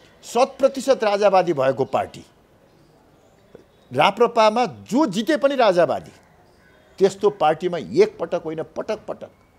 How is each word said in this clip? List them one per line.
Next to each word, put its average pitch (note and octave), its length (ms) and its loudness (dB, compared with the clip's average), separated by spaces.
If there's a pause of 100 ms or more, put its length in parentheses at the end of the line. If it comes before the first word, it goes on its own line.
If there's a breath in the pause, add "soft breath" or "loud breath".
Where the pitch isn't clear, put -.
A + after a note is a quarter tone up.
(220 soft breath)
शत C4 360 -2
प्रतिशत C4 460 0
राजावादी G3 480 2
भएको C3+ 320 0
पार्टी, G#2 400 -4 (1700)
राप्रपामा G#3+ 760 2
जो E3+ 400 -2
जिते A3+ 300 -4
पनि C#4 200 -2
राजावादी, E3+ 560 0 (840)
त्यस्तो G3 320 2
पार्टीमा E3 480 -2
एकपटक E3 680 -2
होइन, D#3+ 180 -8 (140)
पटक - 320 -8
पटक - 220 -14 (280)